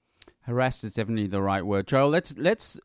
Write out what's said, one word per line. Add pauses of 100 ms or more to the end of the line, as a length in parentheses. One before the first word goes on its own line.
(420)
Harassed
is
definitely
the
right
word.
Joel,
let's,
let's,